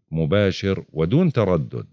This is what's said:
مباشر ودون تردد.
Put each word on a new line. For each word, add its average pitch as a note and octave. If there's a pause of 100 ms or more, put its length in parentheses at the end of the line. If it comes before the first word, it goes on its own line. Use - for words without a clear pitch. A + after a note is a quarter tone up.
(120)
مباشر F#2 (100)
ودون C#3+
تردد. D#2